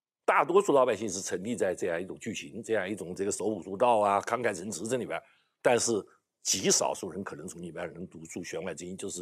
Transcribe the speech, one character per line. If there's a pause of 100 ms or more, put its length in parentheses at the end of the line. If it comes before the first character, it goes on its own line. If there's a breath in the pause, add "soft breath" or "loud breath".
(240)
大
多
数
老
百
姓
是
沉
溺
在
这
样
一
种
剧
情、
这
样
一
种
这
个
手
舞
足
蹈
啊、
慷
慨
陈
词
这
里
边， (400 soft breath)
但
是 (500 soft breath)
极
少
数
人
可
能
从
里
边
能
读
出
弦
外
之
音，
就
是